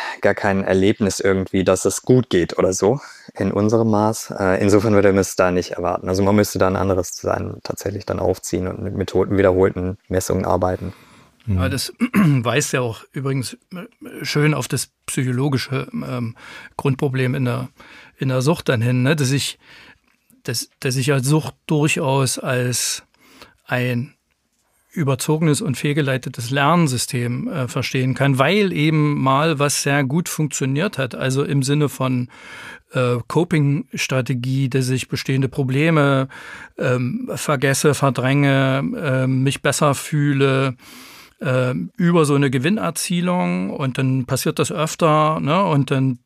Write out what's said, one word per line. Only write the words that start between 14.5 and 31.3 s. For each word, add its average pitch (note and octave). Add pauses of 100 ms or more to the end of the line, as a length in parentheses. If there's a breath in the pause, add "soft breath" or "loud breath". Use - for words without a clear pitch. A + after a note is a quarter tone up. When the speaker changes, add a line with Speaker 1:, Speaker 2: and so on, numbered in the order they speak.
Speaker 3:
auf C3
das - (160)
psychologische, C3
ähm, B2 (440 loud breath)
Grundproblem C3
in C#3
der, B2 (480 loud breath)
in C3
der B2+
Sucht D#3
dann B2
hin, B2
ne? C#3+
Dass C3+
ich, - (840 loud breath)
dass, - (100)
dass C3
ich C3+
als C3
Sucht D3 (100)
durchaus C#3+
als B2 (640 loud breath)
ein B2 (840)
überzogenes D3+
und D#3+
fehlgeleitetes C3+
Lernsystem, C#3
äh, C3
verstehen C3
kann, C#3
weil F#3
eben D3
mal C#3
was C#3+
sehr C#3+
gut D#3
funktioniert D3
hat, B2+
also C3+